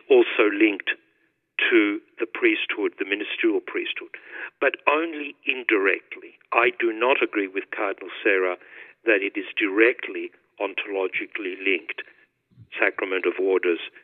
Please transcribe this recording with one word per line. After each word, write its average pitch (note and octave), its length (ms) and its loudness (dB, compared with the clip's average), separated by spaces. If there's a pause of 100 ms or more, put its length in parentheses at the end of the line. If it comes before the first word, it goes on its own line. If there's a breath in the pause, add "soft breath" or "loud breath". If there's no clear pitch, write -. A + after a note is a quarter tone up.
(100)
also A#2 420 6
linked G2+ 400 0 (800)
to G#2+ 300 4 (180)
the A#2 80 -4
priesthood, G#2+ 720 -2
the F#2+ 100 -6
ministerial G2+ 560 -2
priesthood, - 500 -8 (460 loud breath)
but C3+ 160 2 (100)
only D3 480 0 (120)
indirectly. G#2 920 -2 (140)
I A#2+ 260 4
do A#2 140 0
not B2+ 300 2
agree G#2 260 0
with F#2+ 260 -8
Cardinal G2 360 -6 (120)
Sarah F#2 340 2 (500 loud breath)
that G#2 160 4
it G2 160 -6
is F#2 80 -6 (100)
directly G2+ 760 2 (300)
ontologically G2 1000 -6
linked, F#2+ 400 -2 (760 soft breath)
sacrament F#2 480 0
of E2+ 120 0
orders, F#2 420 2 (220 soft breath)